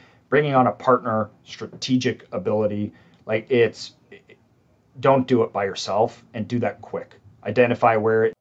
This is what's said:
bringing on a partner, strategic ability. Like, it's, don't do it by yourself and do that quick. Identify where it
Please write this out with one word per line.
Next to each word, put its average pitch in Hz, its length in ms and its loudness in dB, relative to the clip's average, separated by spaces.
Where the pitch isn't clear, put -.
bringing 143 260 2
on 127 120 6
a 104 40 0
partner, 113 580 0
strategic - 880 -4
ability. 104 640 -4
Like, 110 260 -4
it's, 117 400 0
don't 131 280 2
do 117 160 2
it - 100 -6
by 101 120 -2
yourself 101 580 -2
and 107 140 -8
do 120 120 -2
that 107 220 -4
quick. - 380 -12
Identify 117 540 2
where 110 280 2
it 110 160 0